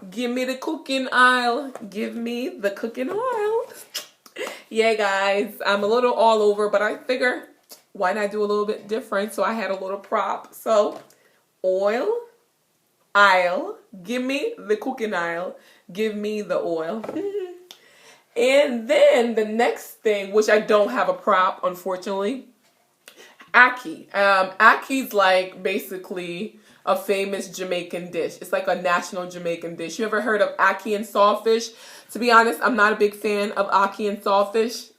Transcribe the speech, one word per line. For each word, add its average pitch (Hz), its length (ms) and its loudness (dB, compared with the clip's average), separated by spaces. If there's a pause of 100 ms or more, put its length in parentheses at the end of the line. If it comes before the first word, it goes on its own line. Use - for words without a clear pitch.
(100)
give 240 200 -6
me 254 140 -4
the 254 120 -4
cooking 269 560 -6
oil. 254 600 2 (160)
Give 214 260 -8
me 240 340 -6
the 226 220 -4
cooking 247 400 -8
oil. 453 560 -2 (1040)
Yeah, 220 240 2
guys, 202 600 0 (120)
I'm 202 160 2
a 208 40 0
little 247 260 2
all 220 300 4
over, 208 260 2
but 202 140 2
I 220 160 0
figure, 254 500 -2 (440)
why 185 200 0
not 208 180 -2
do 214 100 -6
a 208 60 2
little 208 200 0
bit 208 200 -6
different? 214 480 -4
So 220 80 -2
I 220 120 0
had 214 160 -4
a 190 80 -2
little 190 200 -6
prop. - 560 -4
So, 220 460 2 (640)
oil, 202 420 2 (1080)
aisle, 196 640 4 (240)
give 247 200 -4
me 285 360 -2
the 208 180 -2
cooking 220 380 -4
oil, 170 420 -4 (360)
give 208 220 -2
me 208 280 -4
the 180 160 -2
oil. 170 500 -4
<laughs> 392 400 -6 (880)
And 254 480 2
then 269 480 6
the 214 100 2
next 226 500 -2
thing, 202 380 -2
which 214 160 4
I 214 120 6
don't 208 300 4
have 185 180 0
a 185 40 0
prop, 185 520 2
unfortunately, 190 840 -4 (1080)
ackee. 247 600 2
Um, 196 360 4 (100)
ackee's, 254 520 4
like, 185 480 2
basically 180 1000 -8 (260)
a 190 80 2
famous 196 540 -2
Jamaican 175 640 -8
dish. 160 280 -6
It's - 120 -8
like 190 160 -2
a 180 80 2
national 180 520 -2
Jamaican 170 460 -8
dish. 165 240 -10
You 226 60 -4
ever 208 160 -2
heard 214 200 -2
of 190 160 0
ackee 196 380 0
and 202 100 -4
saltfish? 214 640 2 (420)
To 214 80 -8
be 240 100 0
honest, 226 320 6
I'm 262 140 2
not 214 160 4
a 208 40 0
big 208 200 2
fan 208 360 -2
of 202 180 -2
ackee 196 380 0
and 208 140 -4
saltfish. 208 760 0